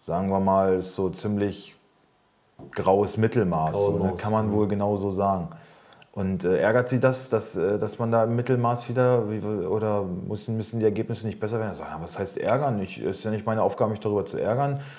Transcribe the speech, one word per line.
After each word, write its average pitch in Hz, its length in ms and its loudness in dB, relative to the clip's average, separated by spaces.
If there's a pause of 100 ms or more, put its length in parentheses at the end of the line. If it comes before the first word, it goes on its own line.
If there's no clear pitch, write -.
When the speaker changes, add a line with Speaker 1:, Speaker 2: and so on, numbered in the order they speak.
Speaker 1:
Sagen 95 300 -2
wir 98 100 2
mal, 95 360 4
ist 92 180 -4
so 95 160 0
ziemlich 101 680 -4 (1000)
graues 95 440 2
Mittelmaß, 90 540 2
Speaker 2:
Graue 101 200 0
Speaker 1:
so, 101 60 0
ne? 101 120 0
Speaker 2:
Maus, 87 100 -4
Speaker 1:
Kann 107 120 -2
man 110 160 2
Speaker 2:
mhm. 104 40 0
Speaker 1:
wohl 104 160 2
genau 101 280 0
so 98 160 0
sagen. 95 360 0 (680)
Und, 95 300 -2
äh, 90 140 4
ärgert 117 320 4
Sie 127 100 2
das, 127 300 2
dass, 110 260 -2
äh, 98 220 2
dass 107 200 -4
man 113 120 -2
da 113 140 4
im 117 120 0
Mittelmaß 120 540 0
wieder, 123 400 4
wie, 107 100 -4
oder 104 640 0
müssen, 95 560 -6
müssen 110 200 -6
die 107 60 2
Ergebnisse 110 420 0
nicht 101 140 -6
besser 110 180 -2
werden? 104 160 -4
So, 76 80 -12
ja, - 200 -10
was 87 160 -12
heißt 95 200 -4
ärgern? 120 440 0
Ich, - 180 -8
ist 92 240 -2
ja 110 60 -2
nicht 107 160 -4
meine 110 160 2
Aufgabe, 110 300 2
mich 104 80 -6
darüber 104 260 0
zu - 120 -8
ärgern. 139 420 0 (180)